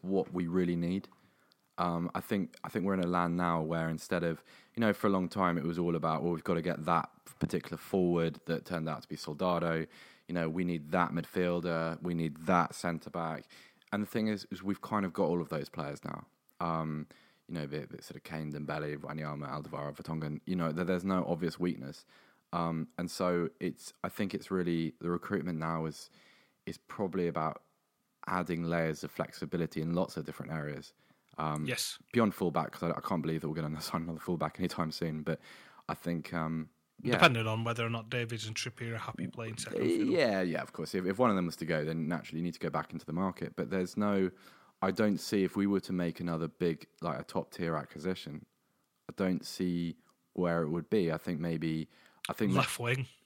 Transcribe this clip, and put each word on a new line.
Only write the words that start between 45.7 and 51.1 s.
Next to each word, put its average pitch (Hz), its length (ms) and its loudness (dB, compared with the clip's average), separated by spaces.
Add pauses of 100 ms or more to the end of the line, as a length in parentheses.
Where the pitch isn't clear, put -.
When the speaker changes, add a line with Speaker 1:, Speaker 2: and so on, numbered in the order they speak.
Speaker 1:
to - 120 -6
make 87 280 0
another 82 280 -2
big, 82 380 0 (160)
like, 82 180 -2
a 76 40 -6
top - 280 -4
tier 82 240 -2
acquisition, 76 720 -6 (640)
I - 60 -10
don't 95 280 2
see 87 520 -2 (380)
where 85 280 2
it 78 80 0
would 82 220 -2
be. 92 200 4